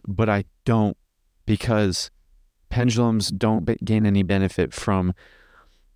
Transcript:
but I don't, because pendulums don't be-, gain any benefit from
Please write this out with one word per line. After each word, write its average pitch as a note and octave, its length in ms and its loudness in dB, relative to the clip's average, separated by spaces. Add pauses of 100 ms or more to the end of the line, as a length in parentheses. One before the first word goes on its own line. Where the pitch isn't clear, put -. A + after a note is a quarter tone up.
but G#2+ 220 0
I G2+ 160 0 (200)
don't, A2 300 2 (500)
because G#2+ 640 0 (580)
pendulums A#2 600 0
don't A2 360 -2
be-, A#2 180 0
gain G#2+ 220 2
any G2 180 4
benefit F#2+ 500 0
from F#2 400 0 (840)